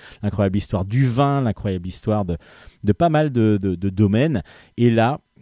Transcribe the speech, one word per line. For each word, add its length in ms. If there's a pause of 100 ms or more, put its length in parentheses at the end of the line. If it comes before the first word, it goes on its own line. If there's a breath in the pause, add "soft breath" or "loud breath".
(240 loud breath)
l'incroyable 340
histoire 280
du 180
vin, 380
l'incroyable 480
histoire 340
de, 140 (480 soft breath)
de 80
pas 160
mal 240
de, 280
de, 140
de 140
domaines. 520 (360 soft breath)
Et 120
là, 300 (220)